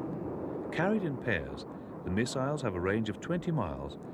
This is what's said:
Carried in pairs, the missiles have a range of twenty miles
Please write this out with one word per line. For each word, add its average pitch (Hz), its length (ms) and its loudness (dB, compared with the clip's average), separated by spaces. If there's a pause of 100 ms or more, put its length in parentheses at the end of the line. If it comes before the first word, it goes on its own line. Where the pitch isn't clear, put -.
(720)
Carried 190 320 4
in 139 140 0
pairs, 73 480 -2 (400)
the 90 80 0
missiles 131 480 2
have 101 140 2
a 87 40 0
range 104 300 4
of - 100 -2
twenty 175 320 0
miles 78 460 0 (160)